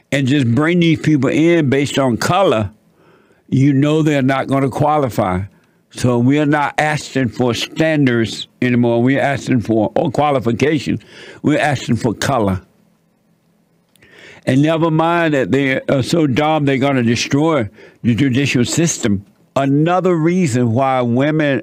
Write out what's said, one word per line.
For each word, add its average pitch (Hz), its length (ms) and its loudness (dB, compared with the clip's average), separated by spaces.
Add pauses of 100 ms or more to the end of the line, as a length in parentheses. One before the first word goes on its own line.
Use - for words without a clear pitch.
(120)
and 139 160 0
just 127 260 2
bring 160 260 2
these 165 200 2
people 139 300 2
in 160 400 2
based 135 280 0
on 127 200 2
color, 151 520 0 (760)
you 135 240 2
know 147 300 2
they're 147 180 2
not 135 260 0
gonna 135 220 0
qualify. 127 720 -2 (520)
So 123 260 0
we 131 200 2
are 151 80 0
not 143 320 0
asking 139 520 -2
for 120 240 -2
standards 131 920 -2 (120)
anymore. 120 420 0
We're 131 180 0
asking 131 420 -2
for, 110 320 0
or 147 160 0
qualification. 135 880 -2 (440)
We're 143 160 0
asking 131 380 -2
for 110 160 -2
color. 101 500 -2 (1800)
And 131 160 2
never 160 300 2
mind 165 440 2
that 120 180 0
they 135 300 0
are 135 200 0
so 160 240 0
dumb 147 380 0
they're 139 140 0
gonna 135 240 0
destroy 127 680 0 (320)
the 120 120 2
judicial 131 500 0
system. 117 600 -2 (300)
Another 160 640 0
reason 151 560 0
why 131 300 0
women 139 600 0